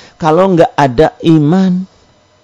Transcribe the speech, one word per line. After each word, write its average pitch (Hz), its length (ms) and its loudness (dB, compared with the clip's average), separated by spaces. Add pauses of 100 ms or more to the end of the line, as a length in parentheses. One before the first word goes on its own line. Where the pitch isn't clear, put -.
(180)
kalau 175 400 0
nggak - 160 0
ada 143 480 -2
iman. 180 640 0 (580)